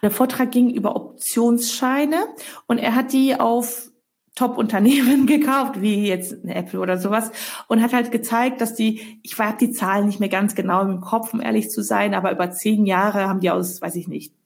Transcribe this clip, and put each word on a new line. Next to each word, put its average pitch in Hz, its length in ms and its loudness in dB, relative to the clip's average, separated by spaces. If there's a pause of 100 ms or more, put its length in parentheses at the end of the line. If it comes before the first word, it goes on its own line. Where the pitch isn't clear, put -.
Der 208 80 4
Vortrag 254 400 0
ging 247 180 6
über 226 260 -2
Optionsscheine 262 1300 0 (400)
und 233 100 0
er 233 160 0
hat 254 180 0
die 262 280 2
auf 233 500 -2 (460)
Top-Unternehmen 247 920 4
<laughs> - 0 -
gekauft, 262 560 2
wie 208 260 2
jetzt 185 360 -4
eine 180 100 -8
Apple 180 260 -6
oder 185 200 -2
sowas, 214 320 -2 (360)
und 226 140 4
hat 233 100 2
halt 240 200 0
gezeigt, 240 500 -2
dass 226 140 -4
die, - 480 -4
ich - 160 -14
hab 214 180 -2
die 233 140 2
Zahlen 202 340 0
nicht 208 140 0
mehr 196 100 0
ganz 196 240 0
genau 185 300 0
im 190 180 -2
Kopf, 226 320 -4
um 226 80 -2
ehrlich 220 300 -2
zu 214 100 -4
sein, 202 320 0
aber 185 180 0
über 180 200 -2
zehn 214 340 2
Jahre 196 420 2
haben 190 120 -2
die 180 100 0
aus, 180 320 -2
weiß 170 140 -6
ich 175 120 -8
nicht - 280 -12 (100)